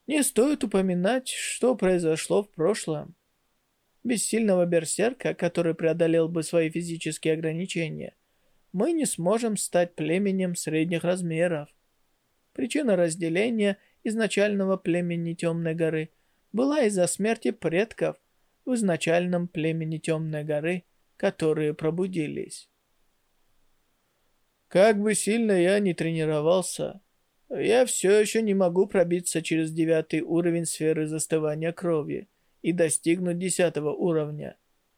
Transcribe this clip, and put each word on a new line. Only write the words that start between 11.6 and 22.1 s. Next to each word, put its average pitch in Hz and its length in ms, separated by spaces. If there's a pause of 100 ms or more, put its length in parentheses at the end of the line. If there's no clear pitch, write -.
Причина 262 440
разделения 196 800 (240)
изначального 202 760
племени 170 580
Темной 165 400
горы 160 360 (420)
была 277 300
из-за 202 240
смерти 220 460
предков 170 640 (480)
в 254 100
изначальном 175 720
племени 160 520
Темной 156 460
горы, 156 400 (320)
которые 156 580
пробудились. 160 920 (2000)